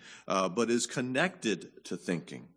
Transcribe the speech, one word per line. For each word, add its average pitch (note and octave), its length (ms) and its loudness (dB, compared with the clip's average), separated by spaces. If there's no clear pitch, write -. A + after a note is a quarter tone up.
uh, F#2+ 240 4
but A2+ 180 2
is A#2 180 2
connected B2+ 960 0
to F#2 120 -6
thinking. D#2+ 600 -4